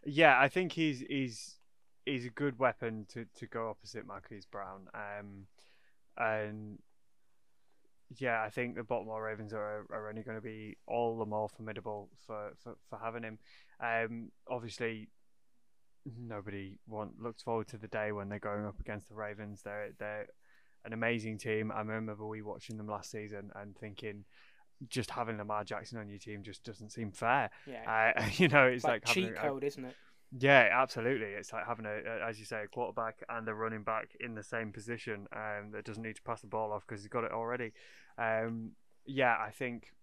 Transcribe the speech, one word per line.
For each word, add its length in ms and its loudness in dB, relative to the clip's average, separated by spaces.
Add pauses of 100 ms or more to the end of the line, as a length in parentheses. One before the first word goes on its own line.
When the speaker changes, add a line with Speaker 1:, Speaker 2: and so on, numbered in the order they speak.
Speaker 1:
Yeah, 360 10
I 100 10
think 220 2
he's, 300 2
he's, 560 -2 (500)
he's 180 0
a 60 -6
good 260 0
weapon 520 2
to, 160 -8 (100)
to 100 -10
go 240 -4
opposite 380 -10
Marquise 400 -12
Brown. 480 -10
Um, 500 -8 (720)
and 640 0 (1400)
yeah, 240 2
I 80 -2
think 260 -2
the 80 -6
Baltimore 400 -2
Ravens 300 -4
are, 380 -4
are 180 -6
only 140 -8
gonna 180 -6
be 340 -10 (120)
all 320 2
the 80 0
more 200 0
formidable 600 -8 (160)
for, 260 -8 (120)
for, 140 -12 (120)
for 80 -8
having 240 -4
him. 160 -8 (420)
Um, 520 0 (180)
obviously, 600 -4 (1080)
nobody 720 -8
want, 340 -6
looks 220 -6
forward 240 0
to 100 -12
the 100 -12
day 240 0
when 160 -2
they're 120 -4
going 260 -2
up 140 -6
against 280 -6
the 60 -20
Ravens. 480 -8
They're, 380 -6
they're 300 -6 (540)
an 100 -8
amazing 440 0
team. 340 0
I 60 -2
remember 480 -4
we 160 -6
watching 340 -10
them 120 -8
last 240 -4
season 440 -8
and 220 -12
thinking, 480 -10 (640)
just 220 -2
having 260 -2
Lamar 260 -2
Jackson 360 -8
on 100 -8
your 80 -12
team 240 -10
just 220 -14
doesn't 260 -12
seem 220 -4
fair. 400 2 (160)
Speaker 2:
Yeah. 500 4
Speaker 1:
Uh, 140 2
<laughs> 20 -2
you 140 8
know, 180 12
it's 120 6
Speaker 2:
It's 60 -4
like 220 4
Speaker 1:
like 20 2
having 220 4
Speaker 2:
cheat 80 -6
Speaker 1:
a 20 -4
Speaker 2:
code, 240 0
isn't 220 -2
it? 100 -10 (440)
Speaker 1:
Yeah, 320 12
absolutely. 560 4
It's 260 -8
like 140 -4
having 180 -4
a, 140 -2
a, 280 -4
as 120 -6
you 60 -14
say, 180 -4
a 40 -8
quarterback 600 -4
and 180 -4
a 60 -2
running 300 -2
back 360 -2
in 140 -6
the 80 -8
same 300 -4
position, 640 -6
um, 380 -6
that 120 -8
doesn't 160 -8
need 140 -6
to 80 -18
pass 180 -4
the 60 -18
ball 240 0
off 160 -4
'cause 140 -8
he's 80 -14
got 160 0
it 60 -2
already. 420 -2 (440)
Um, 540 0 (340)
yeah, 340 4
I 120 -4
think 520 -6